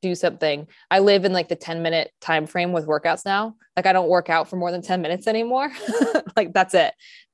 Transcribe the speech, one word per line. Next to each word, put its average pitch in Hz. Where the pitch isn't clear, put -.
do 185
something. 156
I 190
live 196
in, 190
like, 180
the 165
ten 165
minute 165
time 160
frame 175
with 160
workouts 156
now. 208
Like, 180
I 190
don't 180
work 180
out 165
for 185
more 175
than 180
ten 185
minutes 175
anymore. 247
<laughs> -
Like, 180
that's 185
it. 165